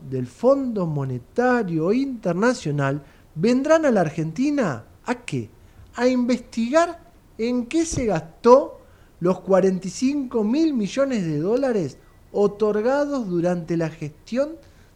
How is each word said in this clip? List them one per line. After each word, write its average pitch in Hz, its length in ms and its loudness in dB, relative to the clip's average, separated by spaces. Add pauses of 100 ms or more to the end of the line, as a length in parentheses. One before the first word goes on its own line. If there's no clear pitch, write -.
del 127 160 -4
Fondo 240 640 0
Monetario 160 1040 -2
Internacional 185 1080 -2 (320)
vendrán 269 500 2
a 277 60 4
la 208 100 2
Argentina, 165 840 -2 (200)
¿a 247 100 -4
qué? 127 340 -8 (460)
A 240 120 0
investigar 254 1040 0 (260)
en 247 280 -2
qué 320 200 0
se 269 200 -4
gastó 233 760 4 (380)
los 180 220 0
cuarenta 190 460 2
y 175 40 -6
cinco 254 520 -2
mil 294 300 0
millones 240 520 -2
de 151 140 -2
dólares 214 580 -2 (340)
otorgados 214 960 0
durante 175 480 -2
la 165 120 -2
gestión 226 680 -6 (400)